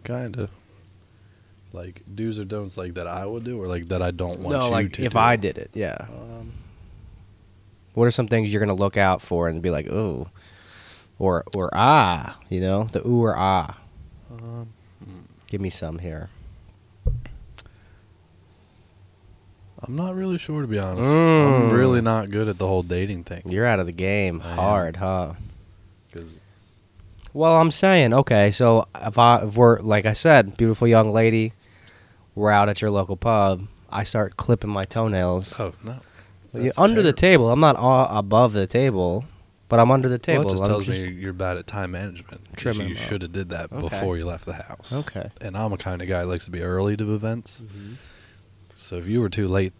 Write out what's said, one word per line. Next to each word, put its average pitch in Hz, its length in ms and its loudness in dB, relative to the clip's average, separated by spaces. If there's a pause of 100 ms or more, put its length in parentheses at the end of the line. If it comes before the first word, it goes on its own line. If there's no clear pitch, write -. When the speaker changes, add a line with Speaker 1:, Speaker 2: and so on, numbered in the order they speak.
Speaker 1:
kinda. 120 440 -8 (1200)
Like, 90 300 -18 (120)
do's 110 240 -6
or 104 60 -10
don'ts, 101 320 -10
like, 92 180 -10
that 87 140 -10
I 92 180 -8
would 113 160 -10
do, 120 180 -10
or, 92 60 -8
like, 87 220 -6
that 90 140 -4
I 90 100 -2
don't 87 280 -8
want 92 180 -4
Speaker 2:
No, 127 80 0
Speaker 1:
you 120 40 0
Speaker 2:
like, 107 240 -2
Speaker 1:
to 131 100 -8
Speaker 2:
if 117 100 -4
Speaker 1:
do? 120 40 2
Speaker 2:
I 120 180 4
did 101 220 -6
it, - 160 -14
yeah. 95 220 -6 (140)
Speaker 1:
Um, 117 420 -16 (1400)
Speaker 2:
What 117 100 2
are 120 80 4
some 110 160 -2
things 110 240 0
you're 104 80 0
gonna 104 140 0
look 98 220 0
out 95 260 2
for 85 260 -2
and 82 140 -4
be 90 80 0
like, 73 180 -4
"Ooh," 90 400 -4 (880)
or, 90 240 0 (120)
or, 92 180 -4
"Ah," 101 640 2 (140)
you 92 100 -4
know, 98 320 -2
the 101 160 -2
ooh 120 140 2
or 110 120 0
ah? 92 440 -2 (520)
Speaker 1:
Um, 117 380 -16 (340)
hmm. 92 180 -20 (260)
Speaker 2:
Give 98 160 -8
me 95 80 -6
some 82 300 -10
here. 80 280 -12 (3500)
Speaker 1:
I'm 120 120 -14
not 185 200 -8
really 185 240 -6
sure, 151 240 -8
to 131 60 -6
be 107 100 -4
honest. 95 300 -2
I'm 147 640 6
Speaker 2:
Mm. - 20 4
Speaker 1:
really 123 280 4
not 113 300 0
good 107 180 -2
at 95 100 -4
the 98 80 0
whole 95 160 0
dating 87 420 -6
thing. 87 220 -14
Speaker 2:
You're 101 200 0
out 110 120 2
of 90 80 -2
the 87 60 -8
game 92 500 -2
Speaker 1:
I 85 100 -10
am. 87 40 -8
Speaker 2:
hard, 92 400 0
huh? 90 380 -4 (760)
Speaker 1:
'Cause 80 280 -18 (960)
Speaker 2:
Well, 160 260 6
I'm 160 100 4
saying, 160 440 4
okay, 107 360 6
so 117 360 4 (160)
if 104 160 -2
I, 120 260 8
if 107 120 -6
we're, 117 240 8
like 104 260 0
I 107 80 2
said, 127 420 6
beautiful 113 320 2
young 110 240 6
lady, 113 400 2 (840)
we're 104 160 2
out 104 200 6
at 101 100 -4
your 107 100 0
local 98 260 -2
pub, 101 500 0 (240)
I 104 140 -4
start - 340 -4
clipping 110 320 -2
my 98 160 -4
toenails. 92 760 -2
Speaker 1:
Oh, 95 140 -8 (100)
no. 117 120 -14 (580)
Speaker 2:
Yeah, 120 80 -6
Speaker 1:
That's 127 160 -2
Speaker 2:
under 214 240 4
the 156 100 4
Speaker 1:
terrible. 170 320 6
Speaker 2:
table. 117 60 2
I'm 131 100 2
not 151 160 6
a-, 127 420 2
above 107 360 4
the 98 120 0
table, 107 600 0 (420)
but 117 100 4
I'm 117 120 6
under 131 180 4
the 123 60 0
Speaker 1:
Well, 120 60 -4
Speaker 2:
table. 139 240 0
Speaker 1:
that 98 80 -2
just 95 120 -2
Speaker 2:
I'm 104 60 2
Speaker 1:
tells 104 160 0
Speaker 2:
just 95 160 -2
Speaker 1:
me 92 80 -6
you're 90 240 -10
bad 90 240 -4
at 82 80 -12
time 98 240 -8
management, 90 560 -12
'cause - 100 -20
Speaker 2:
trimming 104 320 -6
Speaker 1:
you 85 60 -8
Speaker 2:
them 110 80 -10
up. - 80 -10
Speaker 1:
shoulda 90 180 -6
did 90 220 -8
that 85 200 -10
Speaker 2:
Okay. 131 160 -8
Speaker 1:
before 95 300 -4
you 82 80 -8
left 85 220 -10
the 78 80 -10
house. - 400 -14
Speaker 2:
Okay. 120 340 -8 (140)
Speaker 1:
And 98 160 -12
I'm 107 160 -4
a - 20 -8
kinda 90 300 -8
guy 92 160 -4
that 90 60 -6
likes 90 180 -6
to - 40 -18
be 87 120 -8
early 95 340 -2
to 107 180 -4
events. 110 520 -8
Speaker 2:
Mm-hmm. 101 280 -18 (800)
Speaker 1:
So - 220 -14
if 87 100 -8
you 113 140 0
were 104 100 0
too 101 180 -2
late 95 320 0